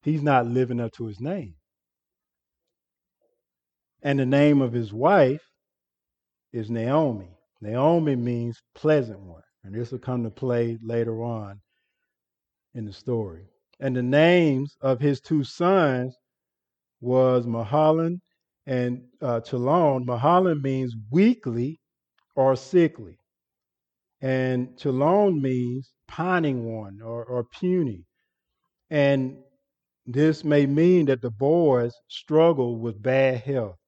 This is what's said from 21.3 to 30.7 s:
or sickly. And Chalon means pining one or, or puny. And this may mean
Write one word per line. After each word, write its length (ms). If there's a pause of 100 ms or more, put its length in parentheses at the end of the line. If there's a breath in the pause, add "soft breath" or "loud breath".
or 200
sickly. 640 (1000)
And 560
Chalon 640
means 520 (160)
pining 560
one 380
or, 220
or 200 (140)
puny. 460 (840)
And 480 (680)
this 400
may 220
mean 400